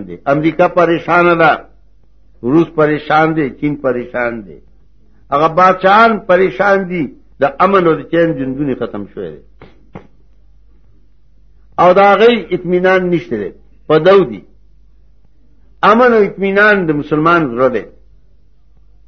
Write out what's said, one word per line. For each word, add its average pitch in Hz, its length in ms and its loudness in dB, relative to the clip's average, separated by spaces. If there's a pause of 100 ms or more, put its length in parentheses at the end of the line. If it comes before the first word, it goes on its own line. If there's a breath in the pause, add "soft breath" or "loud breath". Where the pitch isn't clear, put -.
دی، 87 120 -16 (100)
امریکا 151 420 0
پریشانه 175 680 0
ده، 165 160 4 (920)
روس 156 240 2
پریشان 151 640 0
دی، 156 160 -2
چین 147 260 -6
پریشان 120 640 -6
دی، 82 160 -20 (760)
هغه 147 160 0
بادشاهان 185 720 2
پریشان 190 640 0
دي، 175 200 -6 (340)
د - 60 -4 (160)
امن 190 260 2
او 160 100 2
د 143 60 -8
چین 165 320 -2
جنګونه 135 420 -6
ختم 110 320 -10
شوی 98 240 -12
دی. 71 100 -20 (2250)
او 170 160 4
د 185 60 2
هغوی 202 380 4 (120)
اطمینان 180 600 0
نشته 165 280 -4
دی، 98 140 -8 (380)
په 151 100 2
دو 190 240 4
دي. 107 180 -10 (1400)
امن 233 300 4
او 220 80 4
اطمینان 196 560 0
د 175 140 -4
مسلمان 156 580 0
زړه 123 200 0
دی. 107 160 -6 (1200)